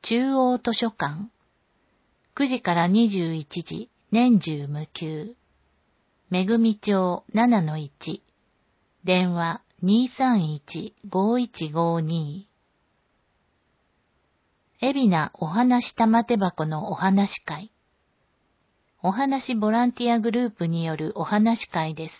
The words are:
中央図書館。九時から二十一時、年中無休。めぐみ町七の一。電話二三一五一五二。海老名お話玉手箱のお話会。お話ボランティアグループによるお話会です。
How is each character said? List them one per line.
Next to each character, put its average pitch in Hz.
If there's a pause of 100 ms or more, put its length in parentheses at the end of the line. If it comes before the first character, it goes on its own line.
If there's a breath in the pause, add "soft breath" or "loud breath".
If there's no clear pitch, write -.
中 254
央 254
図 240
書 226
館。 160 (1040)
九 277
時 254
か 175
ら 170
二 220
十 170
一 160
時、 165 (220)
年 240
中 147
無 147
休。 156 (920)
め 180
ぐ 226
み 226
町 190 (100)
七 226
の 156
一。 156 (840)
電 180
話 165 (200)
二 226
三 208
一 - (140)
五 202
一 170
五 165
二。 160 (2250)
海 254
老 262
名 160
お 175
話 240
玉 226
手 240
箱 185
の 156
お 175
話 190
会。 160 (1300)
お 180
話 262
ボ 214
ラ 233
ン 247
テ -
ィ 240
ア 233
グ 226
ル 240
ー -
プ 170
に 165
よ 160
る 156
お 196
話 214
会 160
で 160
す。 -